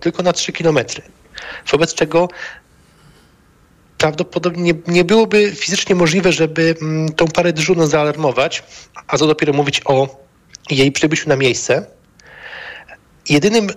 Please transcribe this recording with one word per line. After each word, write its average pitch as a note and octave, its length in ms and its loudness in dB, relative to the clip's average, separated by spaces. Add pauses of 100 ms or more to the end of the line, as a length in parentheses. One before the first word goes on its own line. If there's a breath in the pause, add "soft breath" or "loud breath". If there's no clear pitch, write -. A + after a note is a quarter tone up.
tylko E3+ 220 -2
na F3 100 2
trzy - 200 -6
kilometry. D#3 500 -2 (680 loud breath)
Wobec D#3 240 2
czego E3 340 0 (1700 loud breath)
prawdopodobnie E3+ 600 -2
nie, F3 120 2 (120)
nie F3 180 2
byłoby G#3 500 4
fizycznie F#3+ 400 -4
możliwe, F3 380 2
żeby, D#3+ 500 0
mm, D#3 300 -2
tą E3 160 0
parę F3 240 0
dyżurną E3+ 340 0
zaalarmować, D3 760 0 (440 loud breath)
a C#3+ 120 -2
co D3 80 2
dopiero D3+ 260 2
mówić C#3 320 -2
o C3+ 320 2 (540)
jej C3+ 220 4
przybyciu D#3 360 0
na C#3+ 80 2
miejsce. C3 500 0 (1400 loud breath)
Jedynym G3+ 380 2 (100)